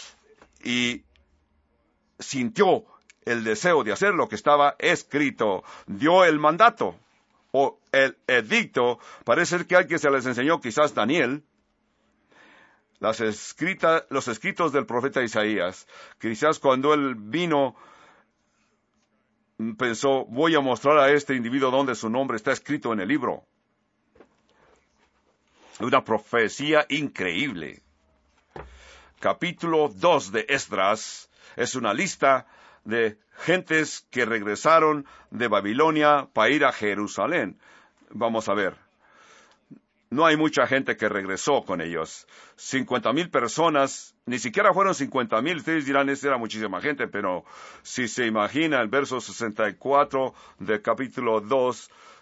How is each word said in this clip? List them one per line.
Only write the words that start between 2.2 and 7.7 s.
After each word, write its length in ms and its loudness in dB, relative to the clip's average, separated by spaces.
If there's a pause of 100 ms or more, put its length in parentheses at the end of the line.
el 220 -2
deseo 400 2
de 80 -2
hacer 220 0
lo 120 0
que 80 -8
estaba 440 4
escrito. 840 0 (240)
Dio 380 4
el 140 4
mandato 600 2 (520)
o 280 0 (140)